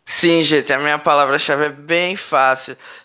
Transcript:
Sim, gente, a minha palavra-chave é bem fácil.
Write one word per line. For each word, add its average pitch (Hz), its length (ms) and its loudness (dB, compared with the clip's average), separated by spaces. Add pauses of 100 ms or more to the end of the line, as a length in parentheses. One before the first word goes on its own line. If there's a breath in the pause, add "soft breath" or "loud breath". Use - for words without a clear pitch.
Sim, 170 360 2
gente, 147 300 0
a 135 80 0
minha 147 180 0
palavra-chave 147 680 0
é 147 40 -4
bem 170 460 -4
fácil. 131 600 0 (280 loud breath)